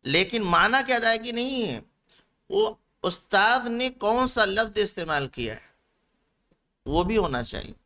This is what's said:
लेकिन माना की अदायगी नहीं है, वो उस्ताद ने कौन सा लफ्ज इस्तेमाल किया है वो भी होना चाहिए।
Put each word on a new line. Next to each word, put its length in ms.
लेकिन 400
माना 360
की 120
अदायगी 380
नहीं 340
है, 140
वो 300
उस्ताद 680
ने 200
कौन 280
सा 180
लफ्ज 360
इस्तेमाल 480
किया 240
है 160
वो 180
भी 120
होना 280
चाहिए। 320